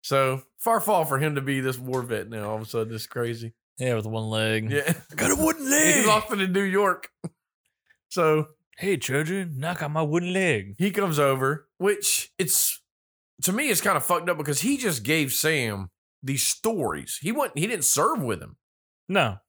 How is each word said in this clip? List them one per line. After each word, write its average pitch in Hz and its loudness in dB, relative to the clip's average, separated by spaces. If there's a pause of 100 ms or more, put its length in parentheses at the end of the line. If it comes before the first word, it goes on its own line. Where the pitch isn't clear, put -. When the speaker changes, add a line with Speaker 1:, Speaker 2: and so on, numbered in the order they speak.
Speaker 1:
So, 135 2 (160)
far 226 2
fall 185 2
for 135 0
him 151 0
to 139 0
be 135 -2
this 127 -2
war 127 -4
vet 110 -4
now. 107 -6
All 107 -4
of 110 -6
a 107 -10
sudden, 113 -4
it's 110 -8
crazy. 117 -6 (240)
Speaker 2:
Yeah, 127 0
with 107 -2
one 110 -4
leg. 110 0
Speaker 1:
Yeah. 143 0 (180)
Speaker 2:
I - -18
got - 0
a 285 -6
wooden 311 0
Speaker 1:
<laughs> - -4
He 269 -2
Speaker 2:
leg. 294 6
Speaker 1:
lost 214 4
it 202 -2
in 190 0
New 196 2
York. 190 2 (1000)
So 156 2 (280)
Speaker 2:
"Hey, 185 0
children, 160 -2
knock 165 -4
out 147 -4
my 156 0
wooden 175 0
leg." 120 0
Speaker 1:
he 196 2
comes 190 0
over, 135 2 (100)
which - 0
it's, - 0 (600)
to 185 2
me, 277 0
it's 175 2
kinda 180 2
fucked 170 0
up - 0
because 143 -2
he 269 0
just 180 -2
gave 143 2
Sam 117 0 (320)
these 135 -2
stories. 117 -2
He 180 -4
went, 269 -2
he 156 0
didn't 214 -4
serve 214 2
with 110 -2
him. - -18 (520)
Speaker 2:
No. 139 2 (100)